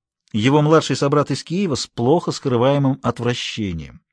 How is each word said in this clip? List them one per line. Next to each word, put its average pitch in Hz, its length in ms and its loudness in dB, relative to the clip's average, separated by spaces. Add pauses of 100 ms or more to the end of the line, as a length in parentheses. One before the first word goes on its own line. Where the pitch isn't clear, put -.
(320)
Его 135 300 2
младший 151 340 4
собрат 143 340 0
из 135 140 -6
Киева 175 300 -2
с - 120 -6
плохо 147 460 0
скрываемым 131 680 0
отвращением. 107 1000 -6 (120)